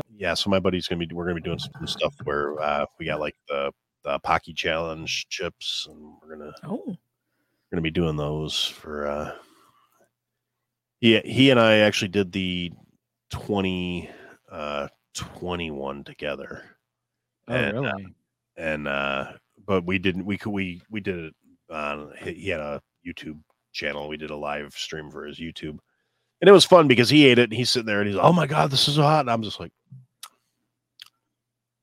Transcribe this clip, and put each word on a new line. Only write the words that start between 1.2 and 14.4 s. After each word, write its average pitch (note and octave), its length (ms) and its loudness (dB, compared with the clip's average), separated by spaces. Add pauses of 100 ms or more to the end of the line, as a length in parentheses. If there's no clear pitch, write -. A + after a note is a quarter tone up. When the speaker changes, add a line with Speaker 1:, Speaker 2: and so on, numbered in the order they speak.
Speaker 1:
gonna F2 120 -2
be E2 60 -8
doing E2+ 160 -6
some - 280 -12
stuff - 280 -4 (100)
where, D2 360 -4
uh, D2 260 -2 (120)
we E2 80 -10
got, D2+ 140 -4
like, D2 160 -6 (120)
the, C#2 240 -4 (320)
the C#2+ 160 -4
Pocky D#2+ 320 -2
Challenge D#2+ 760 -4
chips, - 640 -8
and D2+ 320 -20
we're D#2 140 -18
gonna - 160 -14 (100)
Speaker 2:
Oh. G3 360 -10 (720)
Speaker 1:
we're F#2 60 -4
gonna E2+ 60 -2
be D#2+ 80 -2
doing D#2+ 260 -2
those D2+ 500 -4
for, D2 400 -10
uh, D2 260 -6 (1700)
he, A2 200 6
he B2+ 300 4
and B2+ 100 8
I A2 180 8
actually G#2 300 4
did F#2 240 0
the F2+ 400 -2 (580)
twenty, F2+ 800 -4 (400)